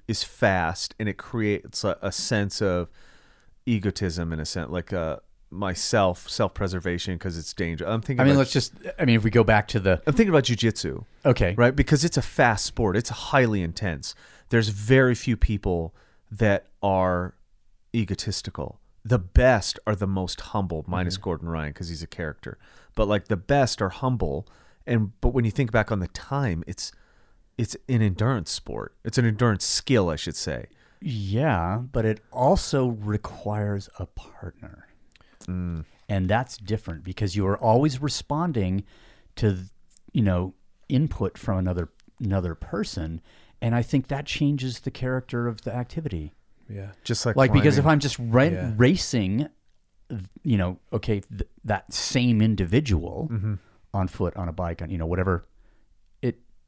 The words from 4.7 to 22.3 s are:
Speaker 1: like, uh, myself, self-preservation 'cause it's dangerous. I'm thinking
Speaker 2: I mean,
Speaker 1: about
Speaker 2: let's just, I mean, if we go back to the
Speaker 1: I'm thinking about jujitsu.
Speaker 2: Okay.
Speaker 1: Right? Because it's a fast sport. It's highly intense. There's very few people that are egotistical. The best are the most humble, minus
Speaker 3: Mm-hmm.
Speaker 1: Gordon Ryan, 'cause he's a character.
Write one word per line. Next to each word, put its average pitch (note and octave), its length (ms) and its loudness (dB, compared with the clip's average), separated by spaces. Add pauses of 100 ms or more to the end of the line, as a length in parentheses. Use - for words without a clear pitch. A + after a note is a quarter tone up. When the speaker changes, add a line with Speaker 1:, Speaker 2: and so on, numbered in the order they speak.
Speaker 1:
like, F2 220 -6
uh, D#2+ 260 -4 (320)
myself, F#2+ 800 0
self-preservation F2+ 920 -4
'cause E2+ 200 -6
it's - 160 -10
dangerous. E2 360 -4
I'm A2+ 120 -2
thinking B2+ 180 -2
Speaker 2:
I C3 40 6
mean, C#3 80 8
Speaker 1:
about C#3 80 6
Speaker 2:
let's C3 120 0
just, - 200 0 (260)
I F3+ 60 0
mean, A#2 120 8
if G#2+ 80 2
we A2 60 2
go A2+ 140 8
back G#2+ 240 4
to G#2+ 120 -2
the F#2 260 2
Speaker 1:
I'm D3+ 80 4
thinking G#3+ 140 6
about D3+ 160 6
jujitsu. G#2+ 600 -2 (200)
Speaker 2:
Okay. G2+ 320 4
Speaker 1:
Right? C#3 180 6
Because C#3+ 300 4
it's E3 140 -2
a C3+ 40 2
fast A#2 440 2
sport. G2+ 300 0
It's A#2 120 0
highly A2+ 540 2
intense. E2 520 -4 (360)
There's A2+ 180 4
very A#2+ 460 4
few A2+ 220 -2
people F2+ 580 0 (360)
that G2+ 360 2 (160)
are F#2 520 2 (600)
egotistical. - 840 -4 (260)
The G#2+ 140 2
best A#2 680 4
are G#2+ 80 2
the G2 120 -2
most F#2+ 340 -2
humble, E2+ 460 -4
minus F2 300 -2
Speaker 3:
Mm-hmm. F#2+ 80 -14
Speaker 1:
Gordon E2+ 240 -4
Ryan, D#2 240 -4
'cause E2+ 160 -10
he's E2 140 -8
a E2 40 -8
character. - 520 -10 (360)